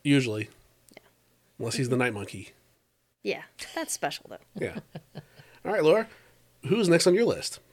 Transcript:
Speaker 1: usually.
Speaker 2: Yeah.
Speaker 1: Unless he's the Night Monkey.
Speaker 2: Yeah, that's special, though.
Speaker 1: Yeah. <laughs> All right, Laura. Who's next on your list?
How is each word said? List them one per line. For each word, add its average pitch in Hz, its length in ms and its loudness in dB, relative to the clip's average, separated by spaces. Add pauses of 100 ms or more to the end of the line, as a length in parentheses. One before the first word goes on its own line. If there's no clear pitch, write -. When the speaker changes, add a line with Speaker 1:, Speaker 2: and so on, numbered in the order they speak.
Speaker 1:
usually. 123 400 2 (500)
Speaker 2:
Yeah. - 80 -20 (560)
Speaker 1:
Unless 113 160 -6
he's 131 140 -2
the 127 80 2
Night 123 180 0
Monkey. 101 360 -12 (760)
Speaker 2:
Yeah, 160 180 -6 (320)
that's 330 180 -8
special, - 360 -8
though. 104 80 -18 (280)
Speaker 1:
Yeah. 98 140 -8 (380)
<laughs> - 40 -14 (440)
All 175 80 -4
right, 202 100 0
Laura. 196 240 4 (640)
Who's 196 200 2
next 170 200 6
on 180 80 6
your 233 80 4
list? - 340 -2 (140)